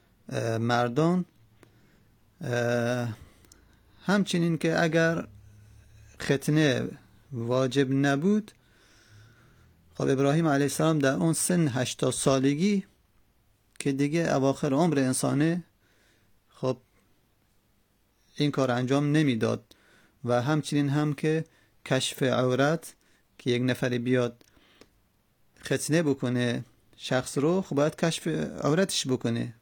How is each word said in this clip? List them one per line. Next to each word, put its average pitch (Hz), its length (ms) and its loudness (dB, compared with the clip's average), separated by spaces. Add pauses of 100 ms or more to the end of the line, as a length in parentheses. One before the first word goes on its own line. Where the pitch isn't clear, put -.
(300)
اه، 117 280 -4
مردان. 120 680 0 (1160)
اه، 120 760 -2 (840)
همچنین 180 560 0
که 165 260 0
اگر 165 440 0 (920)
ختنه 139 680 2 (420)
واجب 127 600 0
نبود، 143 600 0 (1400)
خب 139 140 -4
ابراهیم 139 400 2
علیه 143 180 2
السلام 156 340 0
در 135 140 2
اون 165 200 0
سن 170 340 0
هشتاد 127 460 -2
سالگی 147 720 2 (920)
که 143 120 -2
دیگه 147 440 0
اواخر 135 380 0
عمر 147 260 2
انسانه، 139 640 0 (840)
خب 131 280 -4 (1600)
این 147 160 0
کار 131 200 0
انجام 139 400 0
نمیداد 120 640 0 (500)
و 120 160 2
همچنین 143 480 0
هم 147 240 0
که 160 320 -2 (400)
کشف - 380 -2
عورت، 127 720 0 (420)
که - 120 -4
یک 120 120 0
نفری 123 380 0
بیاد 123 460 0 (1160)
ختنه 147 400 0
بکنه 123 640 -2 (320)
شخص - 400 -4
رو، 170 240 2
خب 156 140 -6
باید 147 200 0
کشف - 320 -2 (360)
عورتش 170 440 0
بکنه 120 540 -2